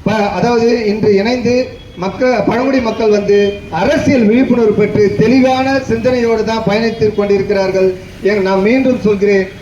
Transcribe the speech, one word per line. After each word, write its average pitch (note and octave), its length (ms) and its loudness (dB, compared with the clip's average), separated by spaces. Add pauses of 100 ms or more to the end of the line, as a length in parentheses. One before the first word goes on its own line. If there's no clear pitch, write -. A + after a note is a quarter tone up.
ப-, G3+ 340 0
அதாவது A#3 480 0
இன்று G#3 300 2
இணைந்து A#3+ 520 0 (300)
மக்க-, G#3+ 500 -2
பழங்குடி C4 340 0
மக்கள் A3+ 280 -2
வந்து G3+ 280 2 (340)
அரசியல் B3 540 0
விழிப்புணர்வு A3+ 480 2
பெற்று G#3 420 0
தெளிவான C4 640 2
சிந்தனையோடு A#3 640 0
தான் A3 240 -2
பயணித்து A3 480 0
கொண்டிருக்கிறார்கள். G3 800 0 (300)
ஏன் G#3 180 0
நான் F#3+ 200 0
மீண்டும் B3+ 400 0
சொல்கிறேன் G3+ 460 0 (140)